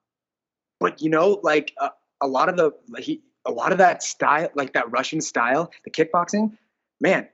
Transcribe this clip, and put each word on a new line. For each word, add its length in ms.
but, 220
you 80
know, 340
like, 340
uh, 120
a 60
lot 200
of 80
the, 160
he, 200
a 60
lot 220
of 60
that 240
style, 520
like, 180
that 180
Russian 280
style, 520
the 80
kickboxing, 680
man, 320